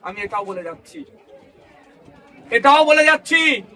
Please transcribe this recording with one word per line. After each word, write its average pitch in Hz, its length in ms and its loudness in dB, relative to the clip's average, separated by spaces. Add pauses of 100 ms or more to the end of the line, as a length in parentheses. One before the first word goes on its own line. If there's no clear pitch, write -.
আমি 190 200 -14
এটাও 202 240 -8
বলে 180 180 -10
যাচ্ছি, - 300 -20 (1600)
এটাও 277 240 4 (100)
বলে 302 200 4
যাচ্ছি 311 300 0 (360)